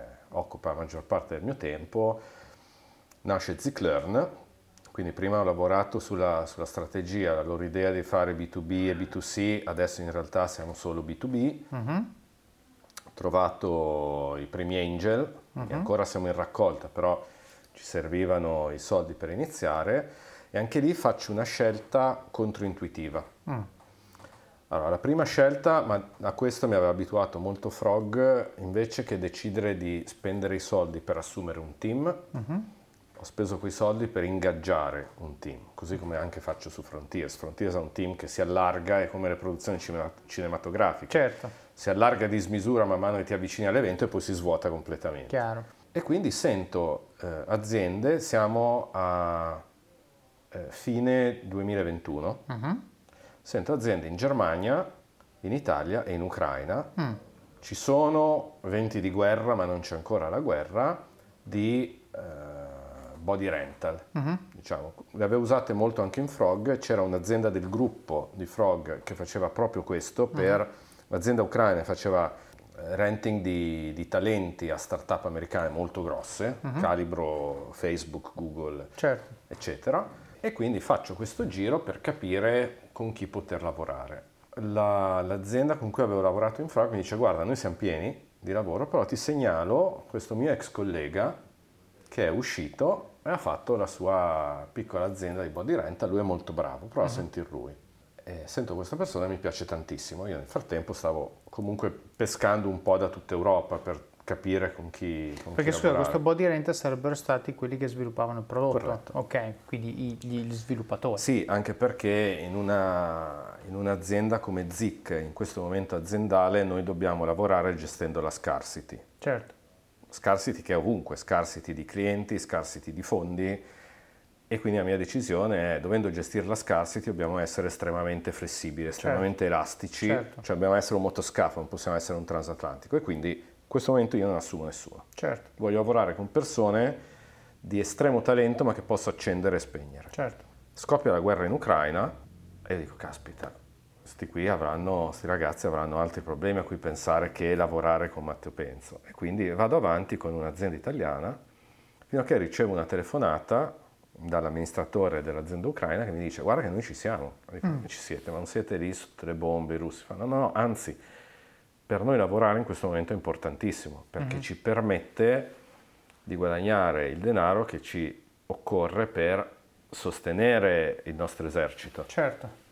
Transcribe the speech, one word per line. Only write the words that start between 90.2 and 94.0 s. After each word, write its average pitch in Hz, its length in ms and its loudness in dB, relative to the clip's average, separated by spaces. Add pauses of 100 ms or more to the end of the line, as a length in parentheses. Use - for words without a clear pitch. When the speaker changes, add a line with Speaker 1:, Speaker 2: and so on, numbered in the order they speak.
Speaker 1:
mio 135 180 2
ex - 180 -4
collega 95 640 -2 (720)
che 107 180 0
è 82 40 4
uscito - 920 -2
e - 60 -4
ha 175 80 0
fatto - 380 0
la 101 100 2
sua 80 840 2